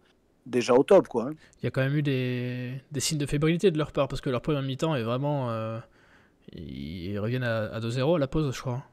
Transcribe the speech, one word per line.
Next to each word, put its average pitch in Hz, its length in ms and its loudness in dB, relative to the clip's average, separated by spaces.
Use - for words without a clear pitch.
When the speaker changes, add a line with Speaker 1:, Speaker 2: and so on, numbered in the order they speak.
Speaker 1:
déjà 117 280 2
au 131 80 10
top, 185 260 8
quoi, 127 200 -2
hein. 156 60 -6
Speaker 2:
Il - 20 -8
y - 20 0
a 120 40 0
quand 135 120 -2
même 139 140 0
eu 151 60 2
des, 123 720 -2
des 139 80 -4
signes 151 180 -2
de 143 80 -2
fébrilité 160 440 2
de 151 80 -2
leur 151 140 -2
part, 139 160 0
parce 131 140 -6
que - 80 -4
leur 120 120 0
première 147 200 0
mi-temps 135 340 -2
est 117 60 0
vraiment, 131 480 -2
euh, 110 280 -6
ils 82 640 -8
reviennent 120 260 -2
à, 113 280 -2
à 113 80 -6
deux 117 100 -4
zéro 135 260 2
à - 20 0
la 139 80 2
pause, 151 280 -2
je - 60 -8
crois. 131 220 -6